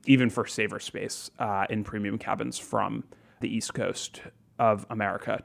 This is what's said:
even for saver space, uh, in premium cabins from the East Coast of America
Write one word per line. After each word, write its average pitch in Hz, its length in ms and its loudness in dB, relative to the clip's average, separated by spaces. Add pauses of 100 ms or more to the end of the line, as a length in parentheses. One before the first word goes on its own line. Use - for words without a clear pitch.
even 127 240 8
for 117 160 0
saver - 320 -2
space, - 520 -8 (100)
uh, 101 280 0
in 107 140 0
premium 104 340 -2
cabins 110 420 -4
from 107 440 -2 (380)
the - 140 -4
East - 200 -4
Coast - 480 -4 (380)
of 107 280 4
America 104 560 -2